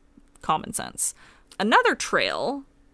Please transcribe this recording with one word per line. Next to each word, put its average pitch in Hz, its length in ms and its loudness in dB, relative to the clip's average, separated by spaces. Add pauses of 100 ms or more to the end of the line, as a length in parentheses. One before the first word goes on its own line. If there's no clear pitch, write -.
(420)
common - 320 -2
sense. - 380 -6 (460)
Another 330 380 4
trail 143 640 -2 (320)